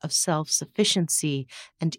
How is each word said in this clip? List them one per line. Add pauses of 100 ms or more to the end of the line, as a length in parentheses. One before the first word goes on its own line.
of
self-sufficiency (320)
and